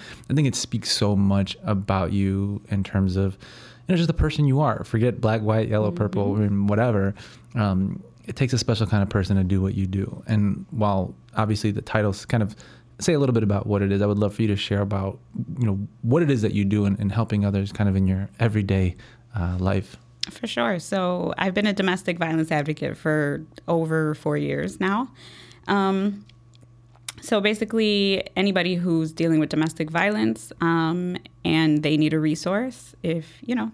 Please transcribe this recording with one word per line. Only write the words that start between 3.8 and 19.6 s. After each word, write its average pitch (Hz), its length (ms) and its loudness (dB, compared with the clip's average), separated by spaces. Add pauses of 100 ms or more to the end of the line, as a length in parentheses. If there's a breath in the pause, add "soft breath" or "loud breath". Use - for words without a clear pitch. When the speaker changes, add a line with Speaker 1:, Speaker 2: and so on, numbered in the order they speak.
Speaker 1:
you 185 40 2
know, 185 40 4
just 170 100 2
the 165 80 2
person 151 320 2
you 135 140 4
are. 139 240 0
Forget 120 360 0
black, 113 220 2
white, 110 260 2
yellow, 107 220 2
purple, 101 440 0
Speaker 2:
Mm-hmm. 107 80 2
Speaker 1:
I 104 60 2
mean, 101 200 2
whatever. 104 460 2 (420 loud breath)
Um, 98 480 0 (240)
it - 80 -12
takes 127 160 0
a 127 60 2
special 113 280 0
kind 104 160 2
of 98 60 0
person 98 280 0
to 95 60 4
do 92 180 2
what 98 140 0
you 98 140 -2
do. 98 400 -6
And 104 420 0
while 101 420 0 (240)
obviously 107 360 0
the 107 100 -4
titles 104 420 -2
kind 120 160 0
of 101 140 -2 (460 loud breath)
say 175 140 2
a 147 40 4
little 139 140 4
bit 117 100 2
about 101 240 0
what 101 160 2
it 98 80 2
is, 98 100 2
I 104 60 2
would 104 120 2
love 104 140 2
for - 100 -2
you 110 60 2
to 104 80 2
share 101 240 -2
about, 98 380 -2 (400)
you 123 80 0
know, 98 100 0 (260)
what 131 200 4
it 151 80 2
is 127 120 2
that 104 100 0
you 101 120 2
do 101 200 2
in, 98 160 2
in 101 100 0
helping 107 340 0
others 98 280 0
kind 104 180 0
of 95 60 2
in 98 100 4
your 95 220 0 (100)
everyday, 98 560 2 (400 loud breath)
uh, 90 240 -2
life. 95 380 -2 (340)